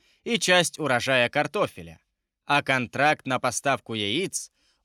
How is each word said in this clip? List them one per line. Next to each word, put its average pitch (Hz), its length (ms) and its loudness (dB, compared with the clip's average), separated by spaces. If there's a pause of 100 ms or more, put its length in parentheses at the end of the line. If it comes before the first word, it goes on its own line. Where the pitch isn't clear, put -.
(240)
и 226 160 -2
часть 180 400 2
урожая 127 500 2
картофеля, 147 720 -4 (460)
а 143 180 2
контракт 131 640 0
на 127 120 -2
поставку 123 540 -2
яиц 113 580 -4 (340)